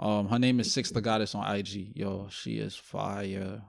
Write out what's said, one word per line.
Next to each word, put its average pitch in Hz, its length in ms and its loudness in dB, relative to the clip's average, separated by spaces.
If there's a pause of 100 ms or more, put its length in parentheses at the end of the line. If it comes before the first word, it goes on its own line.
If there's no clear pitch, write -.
Um, 104 280 2
her 117 100 4
name 127 200 6
is 110 140 2
Six 123 180 0
the 117 120 0
Goddess 110 320 2
on 101 100 -2
I 101 180 0
G. 98 320 -6
Yo, 98 360 -4
she 113 260 -6
is 104 180 -4
fire. 98 960 -4